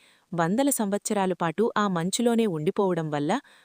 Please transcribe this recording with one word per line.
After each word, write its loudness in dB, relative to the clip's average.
వందల 2
సంవత్సరాల -2
పాటు 0
ఆ 2
మంచులోనే 0
ఉండిపోవడం 0
వల్ల -2